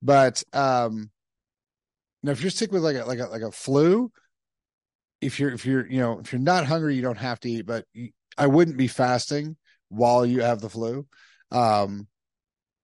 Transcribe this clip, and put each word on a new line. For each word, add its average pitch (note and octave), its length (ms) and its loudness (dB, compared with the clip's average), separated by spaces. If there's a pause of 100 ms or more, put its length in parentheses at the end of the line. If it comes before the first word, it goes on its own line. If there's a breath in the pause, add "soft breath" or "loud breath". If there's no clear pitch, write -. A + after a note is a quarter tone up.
But, C3+ 400 4 (100)
um, A#2+ 580 -2 (1120)
now C#3+ 100 -2
if A#2 80 -4
you're F#3 100 -2
sick G3+ 220 -4
with, F3+ 100 0
like, D3+ 140 0
a, A#2 80 -6
like A#2+ 140 -6
a, B2 80 -6
like, G#2+ 160 -10
a A2 100 -8
flu, F3 580 2 (1080)
if C3+ 180 -6
you're, C#3+ 120 0
if B2 160 -10
you're, C3 200 0
you C3 140 -2
know, A#2 200 -2
if - 120 -14
you're B2 80 -4
not E3+ 260 2
hungry, D#3 300 0
you B2+ 60 -2
don't A#2+ 160 -4
have A#2+ 220 -6
to B2 100 -6
eat, A2+ 160 -6
but A2+ 180 -6 (100)
y-, A2+ 180 -12 (240)
I C#3+ 100 2
wouldn't D#3 300 4
be B2+ 120 2
fasting D3 680 -2 (320)
while A#2+ 360 4
you B2 180 0
have A#2 180 0
the A2 80 -10
flu. A2+ 380 -8 (440 soft breath)
Um, G#2 560 0 (760)